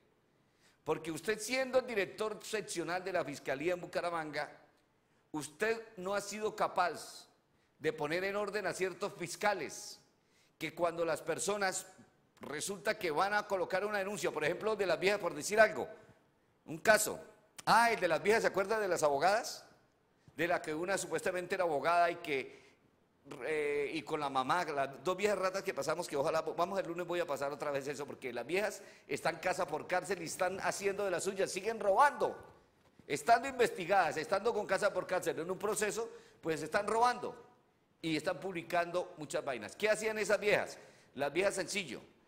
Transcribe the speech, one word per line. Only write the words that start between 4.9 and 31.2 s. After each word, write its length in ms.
usted 500
no 180
ha 60
sido 340
capaz 760
de 140
poner 320
en 120
orden 300
a 60
ciertos 420
fiscales 840
que 160
cuando 300
las 180
personas 640
resulta 580
que 120
van 240
a 120
colocar 380
una 140
denuncia, 320
por 140
ejemplo, 320
de 100
las 140
viejas, 200
por 140
decir 260
algo, 280
un 120
caso. 400
Ah, 260
el 80
de 100
las 140
viejas, 200
¿se 60
acuerda 300
de 80
las 160
abogadas? 640
De 100
la 160
que 100
una 240
supuestamente 580
era 100
abogada 460
y 60
que, 500
eh, 500
y 80
con 180
la 80
mamá, 360
las 380
dos 140
viejas 220
ratas 240
que 100
pasamos, 360
que 80
ojalá, 260
vamos 360
el 80
lunes 200
voy 140
a 60
pasar 260
otra 180
vez 180
eso, 180
porque 260
las 140
viejas 360
están 300
casa 300
por 200
cárcel 360
y 40
están 340
haciendo 440
de 60
las 140